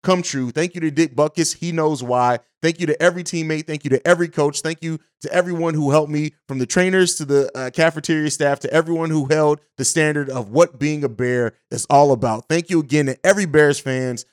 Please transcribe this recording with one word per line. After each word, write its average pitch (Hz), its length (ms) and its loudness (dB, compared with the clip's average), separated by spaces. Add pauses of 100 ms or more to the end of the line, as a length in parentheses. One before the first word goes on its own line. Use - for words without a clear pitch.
come 185 200 0
true. 131 300 -6
Thank 170 240 -4
you 175 60 -8
to 160 100 -2
Dick 143 240 0
Butkus. 151 420 0
He 170 140 -6
knows 156 320 0
why. 123 360 0 (220)
Thank 165 180 -2
you 175 80 -4
to 226 140 -2
every 175 220 2
teammate. 156 440 -4
Thank 151 160 -8
you 147 60 -4
to 131 180 0
every 175 200 2
coach. 147 340 -2
Thank 160 220 -6
you 160 160 -6 (220)
to - 120 -8
everyone 170 400 -2
who 147 180 0
helped 151 200 2
me, 151 220 -4 (140)
from 135 120 -8
the 127 60 0
trainers 185 500 2
to 156 100 -8
the, 139 300 0
uh, 131 160 -8
cafeteria 160 580 0
staff, 143 320 0
to 143 100 -6
everyone 165 380 0
who 156 160 0
held 151 340 2 (180)
the 131 80 -4
standard 151 440 0
of 123 200 -8
what 139 300 2
being 147 240 -2
a 139 60 -2
Bear 123 440 -2 (180)
is 117 180 -8
all 143 220 6
about. 117 380 -2
Thank 165 200 -2
you 170 100 2
again 147 280 0
to 139 180 -6
every 196 200 2
Bears 147 340 4
fans. 127 540 -6